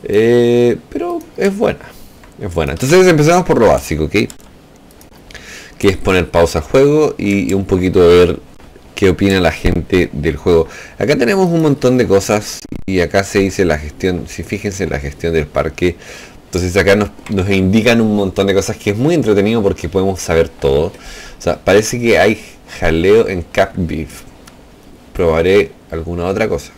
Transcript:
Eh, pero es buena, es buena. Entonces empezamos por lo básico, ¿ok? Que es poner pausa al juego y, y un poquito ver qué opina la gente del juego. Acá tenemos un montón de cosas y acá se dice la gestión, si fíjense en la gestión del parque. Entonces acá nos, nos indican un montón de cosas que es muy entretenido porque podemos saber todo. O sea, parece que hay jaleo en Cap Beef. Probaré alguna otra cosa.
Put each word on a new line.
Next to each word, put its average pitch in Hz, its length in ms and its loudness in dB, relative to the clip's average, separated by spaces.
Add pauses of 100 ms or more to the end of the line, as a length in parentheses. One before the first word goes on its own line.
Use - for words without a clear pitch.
Eh, 120 760 2 (120)
pero 349 300 -8 (160)
es 196 200 -2
buena, - 280 -4 (560)
es 90 120 -8
buena. 73 200 -4
Entonces 160 340 2
empezamos 170 400 2
por 127 140 2
lo 104 80 4
básico, 78 360 0
¿ok? 78 120 -4 (1600)
Que 101 100 2
es 92 80 0
poner 90 320 0
pausa 85 300 2
al 76 60 -4
juego 147 540 2
y, 101 320 -2
y 92 40 0
un 98 120 -2
poquito 92 340 2
ver 87 400 4 (540)
qué 95 160 2
opina 98 280 0
la 85 140 0
gente 90 600 0
del 73 240 -4
juego. 82 300 2 (320)
Acá 117 180 0
tenemos 196 340 0
un 165 120 0
montón 135 360 2
de 113 80 2
cosas 98 520 0 (280)
y 95 140 0
acá 95 220 0
se 98 180 -2
dice 98 240 0
la 78 140 0
gestión, 85 480 -4
si - 160 -12
fíjense 98 420 -6
en 80 60 -6
la - 80 -6
gestión 71 360 -6
del 78 120 0
parque. 80 500 -4 (580)
Entonces 90 220 -2
acá 98 180 4
nos, 104 160 0 (200)
nos 98 200 -2
indican 104 500 2
un 107 140 2
montón 101 320 0
de 98 80 2
cosas 95 220 0
que - 140 -4
es 101 60 -2
muy 151 200 0
entretenido 107 440 2
porque 95 280 -2
podemos 95 320 -2
saber 82 280 0
todo. 69 440 -2 (460)
O - 40 -18
sea, - 160 -2
parece 107 420 0
que 113 160 2
hay 101 240 2 (380)
jaleo 92 500 2
en 92 140 -6
Cap - 320 -2
Beef. 80 480 -8 (880)
Probaré 87 600 2 (180)
alguna 85 360 -6
otra 107 220 -4
cosa. - 300 -8